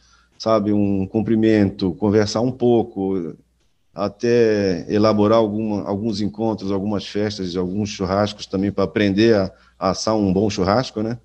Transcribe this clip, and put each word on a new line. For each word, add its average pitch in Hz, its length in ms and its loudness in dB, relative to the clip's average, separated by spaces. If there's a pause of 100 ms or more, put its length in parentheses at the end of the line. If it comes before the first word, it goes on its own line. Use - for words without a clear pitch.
(360)
sabe, 107 360 2
um 101 340 0
cumprimento, 107 880 2
conversar 107 460 0
um 127 100 0
pouco, 98 840 0 (580)
até 104 1000 0
elaborar 107 460 4
alguma, 107 460 -2
alguns 101 360 -4
encontros, 104 520 -4
algumas 98 340 -4
festas, 101 480 -6
alguns 95 360 -4
churrascos 98 540 -2
também 98 280 -2
pra 98 100 -2
aprender 104 540 2
a, 95 160 0 (260)
a 95 120 0
assar 110 260 -2
um 98 160 2
bom 101 180 0
churrasco, 104 500 -2
né? 113 240 -4